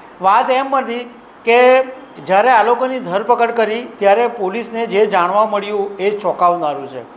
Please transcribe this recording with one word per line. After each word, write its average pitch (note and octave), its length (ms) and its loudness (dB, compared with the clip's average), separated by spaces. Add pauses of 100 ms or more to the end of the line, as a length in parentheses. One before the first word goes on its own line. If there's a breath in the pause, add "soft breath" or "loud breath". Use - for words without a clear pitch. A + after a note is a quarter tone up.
(200 loud breath)
વાત G#3+ 300 2
એમ C4+ 260 -2
હતી A#3+ 380 -6 (300)
કે B3+ 380 6 (440)
જ્યારે F#3+ 240 4
આ A3+ 120 6
લોકોની B3 380 -2
ધરપકડ A3+ 500 0
કરી, A3 360 -2 (120)
ત્યારે G3+ 280 4
પોલીસને A3+ 600 -6
જે G3 200 2
જાણવા F#3+ 400 2
મળ્યું, G3+ 500 -4
એ F#3+ 140 -2
ચોંકાવનારું E3+ 800 -2
છે. B2+ 140 -14 (140)